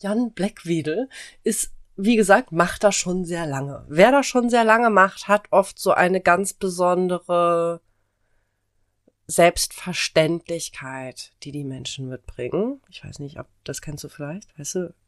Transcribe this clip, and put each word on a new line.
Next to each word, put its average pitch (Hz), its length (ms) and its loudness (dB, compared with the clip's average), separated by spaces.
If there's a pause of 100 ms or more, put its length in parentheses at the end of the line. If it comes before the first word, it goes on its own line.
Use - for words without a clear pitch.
Jan 220 320 -2
Bleckwedel 170 760 -4 (360)
ist, - 260 -2 (260)
wie 214 200 2
gesagt, 208 360 4
macht 175 320 0
das 196 120 4
schon 180 280 -4
sehr 170 220 -6
lange. 139 420 -8
Wer 185 220 6
das 277 160 2
schon 240 240 0
sehr 233 140 4
lange 226 260 4
macht, 190 380 4
hat 202 220 2
oft 185 280 2
so 190 140 0
eine 180 280 2
ganz 180 320 2
besondere 175 1300 0 (1500)
Selbstverständlichkeit, 165 2000 -2 (100)
die 143 100 -14
die 147 120 -8
Menschen 131 440 -10
mitbringen. 175 720 -6 (100)
Ich - 140 -20
weiß 139 160 -16
nicht, 143 180 -14
ob, - 80 -16 (180)
das - 180 -12
kennst 147 220 -12
du 143 40 -16
vielleicht, 151 500 -14
weißt 143 180 -12
du, 180 180 -6 (140)